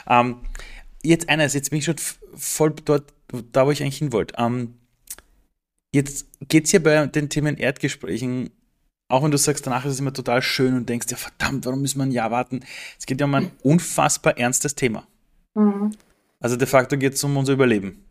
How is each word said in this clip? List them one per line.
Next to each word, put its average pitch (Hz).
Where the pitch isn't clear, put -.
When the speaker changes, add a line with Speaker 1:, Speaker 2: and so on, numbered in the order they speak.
Speaker 1:
Ähm, 123
jetzt 165
eines, 147
jetzt 139
bin 156
ich 139
schon 170
f-, -
voll -
dort, 147
da 131
wo 143
ich 143
eigentlich 139
hin 147
wollte. 98
Ähm, 120
jetzt 139
geht's 156
hier 190
bei 151
den 147
Themen 147
Erdgesprächen, 127
auch 131
wenn 156
du 143
sagst, 139
danach 131
ist 139
es 127
immer 135
total 127
schön 127
und 120
denkst, 120
„Ja 127
verdammt, -
warum 131
müssen 139
wir 139
ein 135
Jahr 113
warten?“ 123
Es -
geht 131
ja 143
um 139
ein 135
Speaker 2:
Mhm. -
Speaker 1:
unfassbar 147
ernstes 123
Thema. 110
Speaker 2:
Mhm. 208
Speaker 1:
Also 123
de 123
facto 127
geht's 135
um 143
unser 135
Überleben. 110